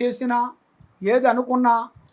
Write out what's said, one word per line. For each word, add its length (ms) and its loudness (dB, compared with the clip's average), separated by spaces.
చేసినా, 360 -2
ఏది 200 2
అనుకున్నా 420 2